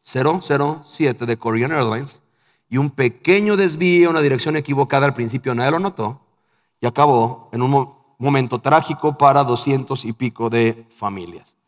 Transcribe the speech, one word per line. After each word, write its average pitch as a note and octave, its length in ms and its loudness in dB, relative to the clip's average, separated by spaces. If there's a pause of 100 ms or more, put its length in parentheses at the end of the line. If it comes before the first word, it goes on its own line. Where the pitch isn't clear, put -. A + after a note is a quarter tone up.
cero D3+ 400 -2
cero D3 440 -2
siete B2 400 -4
de A#2 120 -2
Korean A#2 360 -2
Airlines, B2+ 480 -4 (480)
y B2 80 -2
un C#3+ 120 0
pequeño G3 680 0
desvío, F3 520 4
una D#3+ 120 0
dirección C#3+ 340 0
equivocada C#3 500 0
al C#3 80 0
principio, A#2+ 400 -6
nadie B2 180 0
lo E3 80 -2
notó, C#3 420 -6 (580)
y A#2+ 60 -6
acabó B2 680 2
en A#2 100 -4
un C3 100 0
mo-, - 480 -4
momento B2+ 420 0
trágico D3+ 560 0
para C#3+ 260 4
doscientos C3 640 -2
y A2+ 80 -8
pico A#2 360 -6
de A2+ 460 0
familias. F2+ 600 -12 (100)